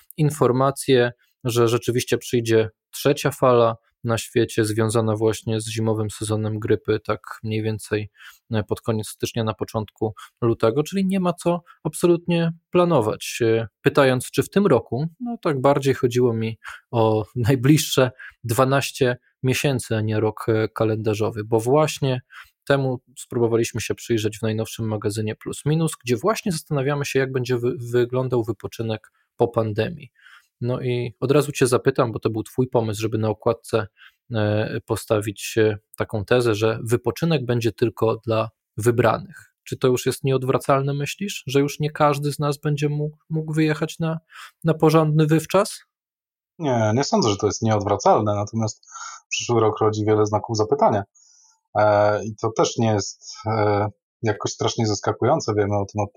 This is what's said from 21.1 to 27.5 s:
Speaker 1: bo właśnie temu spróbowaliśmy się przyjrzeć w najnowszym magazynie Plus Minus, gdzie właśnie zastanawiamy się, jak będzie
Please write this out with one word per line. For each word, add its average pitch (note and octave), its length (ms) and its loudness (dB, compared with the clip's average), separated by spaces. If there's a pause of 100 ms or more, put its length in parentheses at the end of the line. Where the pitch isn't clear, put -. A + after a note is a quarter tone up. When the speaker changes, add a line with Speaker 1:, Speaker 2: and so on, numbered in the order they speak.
Speaker 1:
bo A2+ 160 0
właśnie C3 600 0 (460)
temu C3+ 340 0 (160)
spróbowaliśmy A#2 640 0
się - 140 -6
przyjrzeć A2 420 -4
w - 40 -18
najnowszym A2 460 -4
magazynie G#2+ 480 -4
Plus - 300 -10
Minus, D#3 260 0 (120)
gdzie A#2+ 140 0
właśnie G#3+ 340 0
zastanawiamy C#3+ 540 -2
się, - 140 -2
jak C3 120 0
będzie B2+ 260 -2